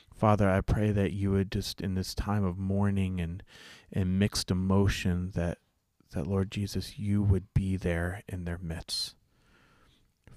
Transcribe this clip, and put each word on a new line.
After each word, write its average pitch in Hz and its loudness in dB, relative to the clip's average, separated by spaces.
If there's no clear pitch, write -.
Father, 104 4
I 95 4
pray 104 2
that 98 2
you 98 0
would 95 2
just, - -6
in 95 -2
this 92 -4
time 104 -2
of 92 -2
mourning 95 0
and, 85 -6
and 92 0
mixed - 0
emotion, 92 2
that, 87 -2
that, 76 -4
Lord 95 0
Jesus, 98 -6
you 101 0
would 98 2
be 95 0
there 87 -2
in 90 -8
their 87 -6
midst. - -8